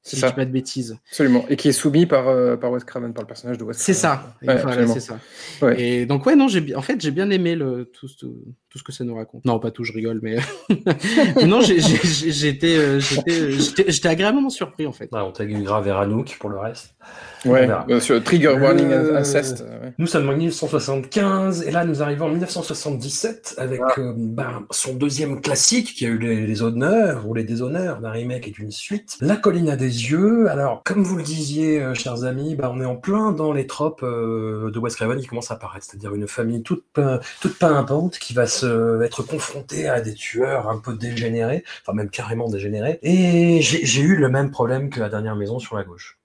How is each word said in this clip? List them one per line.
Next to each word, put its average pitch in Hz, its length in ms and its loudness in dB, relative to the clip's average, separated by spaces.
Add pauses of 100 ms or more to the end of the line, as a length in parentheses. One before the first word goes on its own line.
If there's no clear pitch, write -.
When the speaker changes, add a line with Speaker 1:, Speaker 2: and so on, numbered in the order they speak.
Speaker 1:
C'est 135 100 -10
Speaker 2:
Si 131 40 -4
Speaker 1:
ça. 131 60 2
Speaker 2:
je 123 60 2
dis 127 40 -8
pas 135 80 0
de 127 60 -4
bêtises. 127 480 -6 (100)
Speaker 1:
Absolument. 127 400 4
Et 143 80 2
qui - 120 2
est 139 40 6
soumis 156 320 4
par, 135 240 2
euh, 123 300 4
par 123 120 -2
Wes 123 140 -4
Craven, 120 300 -10
par 117 80 -10
le 104 40 -10
personnage 120 300 -8
de 110 80 -10
Wes 110 140 -8
Speaker 2:
C'est 190 160 2
Speaker 1:
Craven. 165 240 2
Speaker 2:
ça. - 240 -16
Speaker 1:
Ouais, 127 140 0
Speaker 2:
Voilà, 117 60 2 (200)
Speaker 1:
absolument. 117 100 4
Speaker 2:
c'est 131 80 0
ça. 110 180 -12 (440)
Speaker 1:
Ouais. 123 200 4
Speaker 2:
Et 123 220 0
donc, 139 220 0
ouais, 302 100 6
non, 269 100 8
j'ai 190 140 2
bi-, 143 140 -6
en 135 80 -4
fait, 247 180 -2
j'ai 151 100 -2
bien 190 200 0
aimé 175 240 2
le, 127 320 -4
tout, - 200 -20 (140)
tout, 123 160 -14 (320)
tout 139 100 -20
ce - 60 -18
que 135 80 -14
ça - 120 -10
nous 117 100 -6
raconte. 113 320 -10
Non, 117 120 2
pas 113 120 -4
tout, 120 120 -12
je 110 120 -8
rigole, 113 280 -4
mais, 110 140 -4 (320)
<laughs> 190 680 2
mais 147 100 6
non, 220 160 6
j'ai, 185 180 6
j'ai, 160 240 6
j'ai, 160 280 2
j'étais, 147 440 2
euh, 139 240 4
j'étais, 139 320 0
euh, 160 200 2
j'étais, 185 380 2
j'étais 170 180 2
agréablement 214 420 2
surpris, 156 360 -6
en 131 60 -6
fait. - 180 -14
Speaker 3:
Ouais, 110 120 -4
on 95 100 -4
t'a 110 120 -6
eu 104 180 -4
grave 101 240 0
vers 98 100 0
Anouk 107 420 0
pour 101 120 -8
le 98 80 -8
reste. 113 360 -10 (520)
Speaker 1:
Ouais, 127 180 6
Speaker 3:
On - 20 6
verra. 95 200 0
Speaker 1:
bien 120 140 4
sûr. 117 220 2
Trigger 151 380 6
warning, 139 280 6
Speaker 3:
Le 147 280 4
Speaker 1:
inceste, 139 440 0 (220)
ouais. 127 140 -12
Speaker 3:
Nous 165 100 0
sommes 147 220 2
en 139 80 2
mille 165 120 0
neuf 165 60 -2
cent 151 140 -4
soixante-quinze, 170 920 0
et - 80 -4
là, 170 160 0
nous 147 160 -2
arrivons 147 240 -2
en - 20 0
mille 165 120 0
neuf 180 100 -4
cent 170 120 -6
soixante-dix-sept 147 960 -6
avec, 131 260 -4
Speaker 1:
Ah. 131 180 2
Speaker 3:
euh, 123 160 -4
ben, 117 540 -6
son - 240 -4
deuxième 139 460 -2
classique, - 540 0
qui 131 100 -4
a 117 60 0
eu 113 80 0
les, 113 280 0
les 107 160 -2
honneurs 131 640 0
ou 113 60 -6
les 113 120 -4
déshonneurs 127 560 -4
d'un 113 100 -8
remake 120 380 -8
et - 20 -12
d'une 107 200 -12
suite, - 520 -10
La 190 140 2
Colline 175 340 2
à 139 60 0
des 127 180 0
yeux. 180 560 2
Alors, 139 340 -2
comme 196 200 2
vous 180 120 -2
le 160 60 -4
disiez, 151 580 0
euh, 131 140 -4
chers 120 300 -6
amis, 139 320 -4
ben, 127 180 -2
on 131 60 -4
est 131 60 -4
en 123 100 -4
plein 214 340 0
dans 156 220 0
les 135 160 -2
tropes, 156 340 -4
euh, 110 680 -4
de 117 60 -6
Wes 117 180 -4
Craven 123 240 -2
qui 123 60 -10
commencent 117 260 -10
à - 20 -6
apparaître, 95 340 -14
c'est-à-dire 101 260 -10
une 104 120 -4
famille 117 360 -4
toute, - 220 -4 (140)
euh, 131 200 2 (220)
toute - 180 -2
pimpante 151 600 2
qui - 140 -10
va 120 140 2
se, - 180 -2 (380)
être 117 200 -2
confrontée 147 680 -6
à 123 120 0
des 110 140 -6
tueurs 120 560 -2
un 113 80 -4
peu 117 160 -8
dégénérés, 117 680 -2 (200)
enfin 98 100 -6
même 104 160 -4
carrément 117 400 -6
dégénérés. 104 540 -4
Et 170 580 4
j'ai, 160 240 0
j'ai 131 160 2
eu 170 160 6
le 135 140 4
même 139 200 0
problème 131 380 -2
que 131 100 -8
La 104 120 -4
Dernière 107 260 -4
Maison 104 220 -4
sur - 180 -10
la 98 80 -6
gauche. 87 400 -20